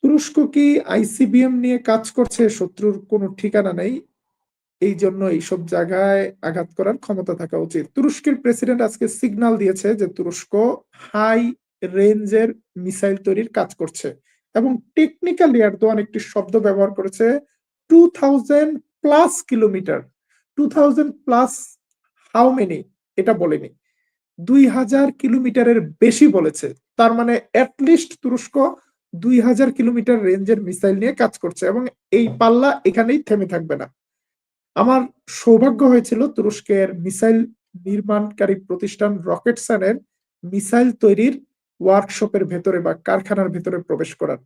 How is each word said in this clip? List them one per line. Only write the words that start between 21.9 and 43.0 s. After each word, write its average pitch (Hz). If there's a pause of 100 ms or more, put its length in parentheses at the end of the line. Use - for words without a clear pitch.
how 240 (120)
many 175 (380)
এটা 196
বলেনি, 156 (680)
দুই 254
হাজার 254
কিলোমিটারের 240 (240)
বেশি 226
বলেছে। 156 (280)
তার 233
মানে 240 (300)
at 254 (140)
least 330 (100)
তুরস্ক 247 (580)
দুই 226
হাজার 247
কিলোমিটার 240
রেঞ্জের 196
মিসাইল 190
নিয়ে 240
কাজ 226
করছে 170
এবং 233 (260)
এই 233 (140)
পাল্লা 240 (160)
এখানেই 226
থেমে 208
থাকবে 165
না। - (880)
আমার 254 (280)
সৌভাগ্য 233
হয়েছিল 240
তুরস্কের 202 (120)
মিসাইল 226 (460)
নির্মাণকারী 208
প্রতিষ্ঠান 196
রকেটসানের 196 (480)
মিসাইল 202
তৈরির 226 (460)
ওয়ার্কশপের 196
ভেতরে 175
বা 170
কারখানার 190